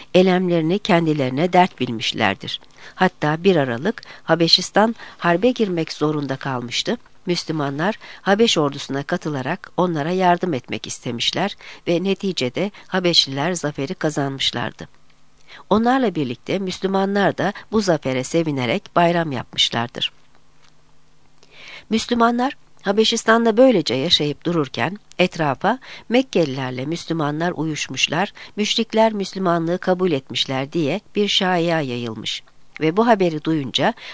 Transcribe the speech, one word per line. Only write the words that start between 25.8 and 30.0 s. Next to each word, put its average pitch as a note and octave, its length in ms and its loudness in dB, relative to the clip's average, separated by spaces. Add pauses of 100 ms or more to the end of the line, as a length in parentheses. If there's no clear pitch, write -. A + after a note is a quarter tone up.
Mekkelilerle C#3 760 0
Müslümanlar D#3+ 720 -4
uyuşmuşlar, D3+ 760 -4 (240)
müşrikler A3 560 2
Müslümanlığı F3+ 640 0
kabul F#3 340 0